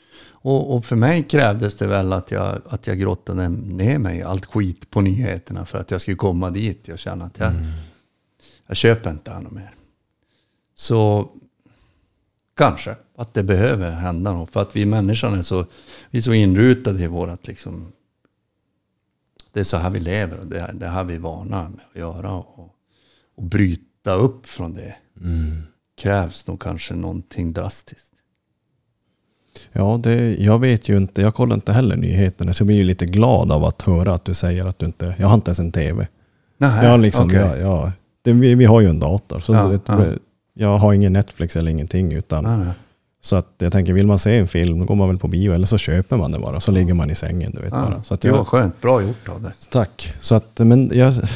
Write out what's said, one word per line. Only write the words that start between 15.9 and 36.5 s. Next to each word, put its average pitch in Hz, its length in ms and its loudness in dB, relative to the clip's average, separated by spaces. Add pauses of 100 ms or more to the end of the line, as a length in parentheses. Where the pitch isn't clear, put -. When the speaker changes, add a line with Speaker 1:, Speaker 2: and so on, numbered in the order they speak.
Speaker 1:
vi 127 80 -4
är 117 40 -2
så 117 100 -2
inrutade 107 720 4
i 87 40 -4
vårat 87 400 -8
liksom, 90 460 -16 (1600)
det 104 80 -4
är 98 40 -2
så 98 120 -4
här 87 140 -4
vi 98 100 -6
lever 87 400 -6
och 90 60 -14
det 87 140 -10
är, 90 120 -12
det 90 160 -12
här 92 160 -6
vi 90 100 -8
är 82 40 -10
vana 87 500 -10
med 110 120 -18 (120)
att - 80 -16
göra. 85 320 -12
Och, 90 420 -16 (600)
och - 80 -18
bryta 95 720 -2
upp 113 320 0
från 85 280 -12
det 92 200 -16 (260)
Speaker 2:
Mm. 80 420 -4 (340)
Speaker 1:
krävs 98 500 -4
nog 90 140 -10
kanske 85 340 -10
någonting 87 580 -8
drastiskt. - 540 -12 (1700)
Speaker 2:
Ja, 110 300 0
det, 117 320 0
jag 104 240 4
vet 123 300 2
ju 104 80 4
inte, 95 260 0
jag 107 120 2
kollar 120 200 0
inte 104 180 -2
heller 113 240 2
nyheterna, 90 560 0
så - 100 -2
jag 101 40 2
blir 104 100 4
ju 101 60 6
lite 90 240 0
glad 92 460 2
av 76 120 2
att 78 180 -4
höra 90 320 2
att 85 100 -6
du 92 100 -4
säger 87 300 -2
att 92 140 -6
du - 80 -4
inte... 90 320 -6
Jag 95 100 2
har 104 60 6
inte 107 140 2
ens 90 120 -2
en 85 120 -4
T 78 200 -2
V. 107 140 -4 (500)